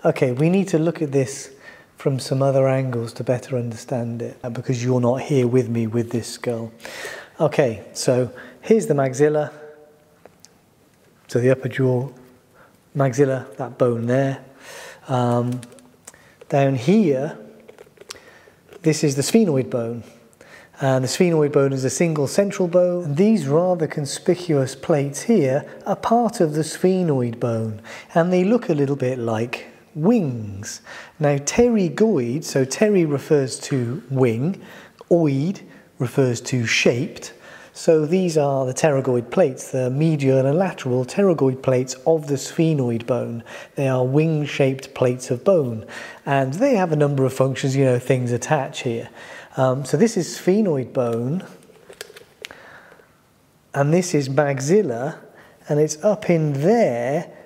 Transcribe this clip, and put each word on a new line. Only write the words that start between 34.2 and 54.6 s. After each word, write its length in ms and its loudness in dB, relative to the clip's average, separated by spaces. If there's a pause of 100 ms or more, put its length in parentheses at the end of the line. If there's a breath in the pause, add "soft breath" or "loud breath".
oid 500 2 (380 loud breath)
refers 420 0
to 240 -2
shaped. 680 -2 (380 loud breath)
So 340 2
these 320 0
are 280 2
the 80 -4
pterygoid 580 0
plates, 400 0
the 180 -2
medial 560 2
and 120 2
lateral 480 -2
pterygoid 560 2
plates 320 0 (120)
of 220 2
the 80 0
sphenoid 720 0
bone. 360 -4 (340 loud breath)
They 120 -2
are 180 0
wing-shaped 880 0
plates 380 -2
of 140 -4
bone. 400 2 (400 loud breath)
And 300 0
they 200 2
have 160 0
a 60 2
number 260 2
of 80 2
functions, 460 0
you 80 4
know, 120 4
things 360 0
attach 480 -2
here. 280 -6 (460 loud breath)
Um, 300 0
so 100 0
this 220 2
is 100 -2 (100)
sphenoid 540 0
bone, 540 -2 (2250 loud breath)
and 200 2
this 200 2
is 140 0
maxilla, 920 0 (520 loud breath)